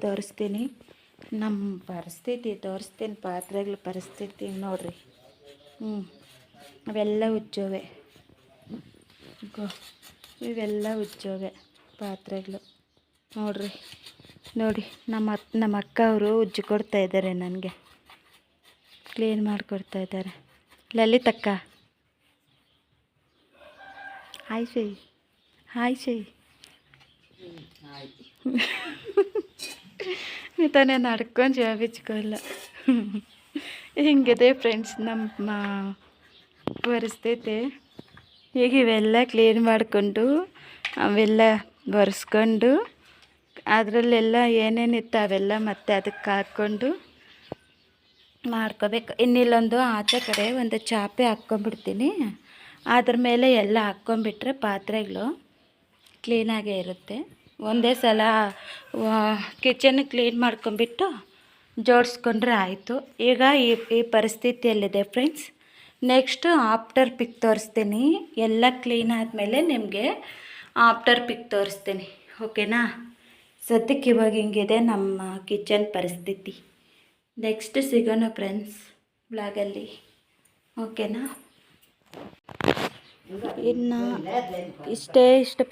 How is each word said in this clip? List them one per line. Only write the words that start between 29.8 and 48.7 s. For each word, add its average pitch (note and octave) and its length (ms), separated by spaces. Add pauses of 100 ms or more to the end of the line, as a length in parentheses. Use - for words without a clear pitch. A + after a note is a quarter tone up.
ನೀ E4 180
ತಾನೇ C4+ 220 (100)
ನಡ್ಕೊಂಡು A#3 560
ಜಾಬಿಚ್ಕೊಲ್ಲ. A3 720 (1700)
ಹಿಂಗಿದೆ B3+ 440 (120)
ಫ್ರೆಂಡ್ಸ್ A3 340 (140)
ನಮ್ಮ G#3+ 400 (1400)
ಪರಿಸ್ಥಿತಿ. A3+ 720 (1040)
ಈಗ B3 180
ಇವೆಲ್ಲ A3 360 (140)
ಕ್ಲೀನ್ A3+ 340
ಮಾಡಿಕೊಂಡು, G#3+ 580 (840)
ಅವೆಲ್ಲ G#3+ 360 (580)
ಒರೆಸ್ಕೊಂಡು, G#3+ 680 (1080)
ಅದರಲ್ಲೆಲ್ಲ A3+ 600 (280)
ಏನೇನಿತ್ತು A#3 600
ಅವೆಲ್ಲ G3 260 (160)
ಮತ್ತೆ G3+ 300
ಅದಕ್ಕೆ G3+ 380
ಹಾಕ್ಕೊಂಡು G#3 520 (1700)
ಮಾಡ್ಕೋಬೇಕು. A3 580 (120)